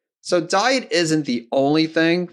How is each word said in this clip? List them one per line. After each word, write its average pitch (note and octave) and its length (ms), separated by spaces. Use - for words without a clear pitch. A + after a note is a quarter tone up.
So F3+ 200
diet A3+ 500
isn't D#3 340
the A#2+ 260
only D3 360
thing. E3 460